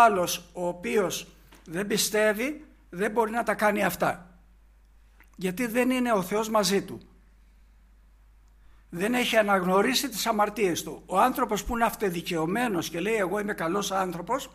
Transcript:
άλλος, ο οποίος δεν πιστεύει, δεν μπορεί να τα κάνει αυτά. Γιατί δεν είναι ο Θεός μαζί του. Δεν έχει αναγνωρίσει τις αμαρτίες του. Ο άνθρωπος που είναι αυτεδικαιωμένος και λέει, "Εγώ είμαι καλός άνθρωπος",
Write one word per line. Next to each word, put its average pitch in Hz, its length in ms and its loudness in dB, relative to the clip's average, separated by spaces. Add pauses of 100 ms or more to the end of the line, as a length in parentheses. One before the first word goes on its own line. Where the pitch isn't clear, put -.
άλλος, 190 520 4
ο 175 140 -4
οποίος 180 600 -2 (380)
δεν 180 220 -6
πιστεύει, 214 800 0 (240)
δεν 202 220 -4
μπορεί 220 200 0
να 233 120 -2
τα 220 120 0
κάνει 208 280 2
αυτά. 175 440 -2 (1080)
Γιατί 185 300 -4
δεν 247 240 0
είναι 247 220 0
ο 220 100 4
Θεός 208 280 -2
μαζί 196 340 2
του. 113 180 -12 (1900)
Δεν 190 240 -2
έχει 247 240 2
αναγνωρίσει 202 720 2
τις 190 160 -6
αμαρτίες 208 580 0
του. 147 220 -12
Ο 180 140 0
άνθρωπος 233 440 2
που 247 100 -4
είναι 233 120 2
αυτεδικαιωμένος 180 1040 -2
και 170 100 -6
λέει, 208 160 -2
"Εγώ 196 240 -2
είμαι 208 140 -4
καλός 185 380 -2
άνθρωπος", 190 640 -4